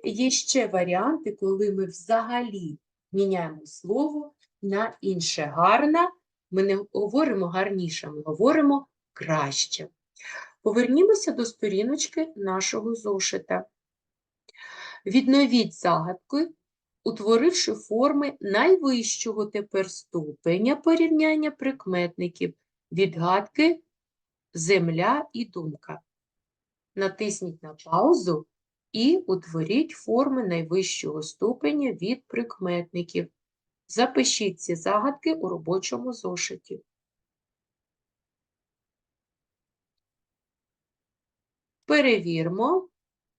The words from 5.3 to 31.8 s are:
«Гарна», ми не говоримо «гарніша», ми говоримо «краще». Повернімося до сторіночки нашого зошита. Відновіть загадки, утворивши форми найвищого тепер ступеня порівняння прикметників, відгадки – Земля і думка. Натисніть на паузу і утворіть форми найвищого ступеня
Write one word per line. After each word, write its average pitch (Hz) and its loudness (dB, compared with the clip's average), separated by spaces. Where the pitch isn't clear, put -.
«Гарна», 294 4
ми 190 2
не 196 0
говоримо 208 0
«гарніша», 180 -4
ми 151 -12
говоримо 277 2
«краще». 147 -4
Повернімося 269 4
до 240 -2
сторіночки 240 -2
нашого 202 -4
зошита. 190 -4
Відновіть 240 4
загадки, 185 -2
утворивши 226 2
форми 277 0
найвищого 233 2
тепер 202 -4
ступеня 175 -2
порівняння 311 2
прикметників, 180 -4
відгадки – 190 0
Земля 175 0
і 233 -6
думка. 156 -12
Натисніть 190 -4
на 156 -18
паузу 175 2
і 262 4
утворіть 190 -2
форми 254 -2
найвищого 170 -4
ступеня 254 -2